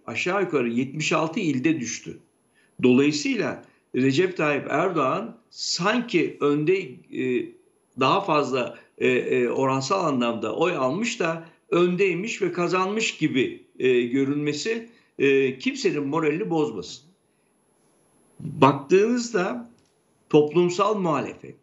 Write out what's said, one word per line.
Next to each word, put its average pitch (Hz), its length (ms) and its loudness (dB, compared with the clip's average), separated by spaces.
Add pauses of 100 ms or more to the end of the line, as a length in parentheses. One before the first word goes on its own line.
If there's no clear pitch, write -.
aşağı 180 360 -2
yukarı 131 260 -2
yetmiş 135 440 -2
altı 160 280 -2
ilde 143 400 0
düştü. - 380 -10 (640)
Dolayısıyla 143 840 2 (300)
Recep 135 420 2
Tayyip 147 340 0
Erdoğan 170 680 -2 (140)
sanki 196 880 -2
önde, 147 380 2
e, 127 680 -4 (520)
daha 151 200 2
fazla, 135 580 -2 (200)
e, 123 100 2
e, 127 400 2
oransal 135 560 0
anlamda 117 520 0
oy 175 160 2
almış 160 480 -2
da 165 280 -6 (220)
öndeymiş 180 720 0
ve 175 100 -2
kazanmış 185 640 -2
gibi, 123 480 -2 (140)
e, 123 240 4
görünmesi, 147 840 -2 (300)
e, 135 400 2
kimsenin 170 480 -2
moralini 160 440 0
bozmasın. 127 560 -4 (1300)
Baktığınızda 196 1300 2 (600)
toplumsal 175 680 2
muhalefet, 139 640 -4